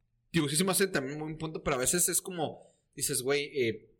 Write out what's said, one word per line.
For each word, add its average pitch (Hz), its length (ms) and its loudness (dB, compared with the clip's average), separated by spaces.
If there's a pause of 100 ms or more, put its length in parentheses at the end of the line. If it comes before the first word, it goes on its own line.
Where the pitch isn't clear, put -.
(320)
digo, 151 160 2
sí 151 80 -2
se 185 80 2
me 190 80 2
hace 190 160 2
también 143 280 -2
un 151 120 -6
buen 156 100 -8
punto, 160 240 -6
pero 151 140 0
a - 40 0
veces 170 280 2
es 175 120 0
como, - 540 -6 (200)
dices, 135 280 -2
güey, 139 220 2 (100)
eh, 117 460 0